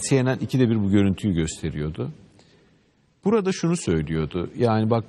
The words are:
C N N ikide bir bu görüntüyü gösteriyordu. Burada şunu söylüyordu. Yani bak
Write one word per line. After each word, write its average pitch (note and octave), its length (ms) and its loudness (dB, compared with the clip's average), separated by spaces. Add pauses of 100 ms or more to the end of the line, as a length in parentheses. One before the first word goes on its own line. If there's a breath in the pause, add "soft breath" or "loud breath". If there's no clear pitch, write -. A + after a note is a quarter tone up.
(100)
C C3 140 4
N C3 100 0
N - 60 -6
ikide B2+ 300 2
bir A2 120 2
bu G2 80 0
görüntüyü G2 440 2
gösteriyordu. D#2+ 760 -4 (1120 soft breath)
Burada G3 280 2
şunu E3+ 240 0
söylüyordu. D#2+ 840 -2
Yani A2 320 2
bak A2+ 180 0